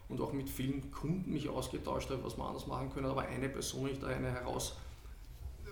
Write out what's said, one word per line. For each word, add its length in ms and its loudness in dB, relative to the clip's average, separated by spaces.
und 100 0
auch 140 2
mit 160 0
vielen 420 0
Kunden 400 2
mich 160 2
ausgetauscht 600 0
habe, 140 0
was 140 -2
wir 80 0
anders 220 -2
machen 240 0
können. 140 0
Aber 160 4
eine 260 0
Person, 380 0
die 60 2
ich 80 -2
da 80 -2
eine 240 2
heraus 440 0